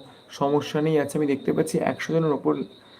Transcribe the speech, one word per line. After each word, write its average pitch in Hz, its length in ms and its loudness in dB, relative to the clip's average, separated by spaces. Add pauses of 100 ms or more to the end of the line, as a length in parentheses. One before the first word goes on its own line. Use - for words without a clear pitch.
(300)
সমস্যা 147 520 0
নেই। 156 180 2
আচ্ছা, 143 200 -2
আমি 151 80 2
দেখতে 139 260 0
পাচ্ছি 160 240 0
একশো - 360 -2
জনের 160 200 2
ওপর 151 200 0 (460)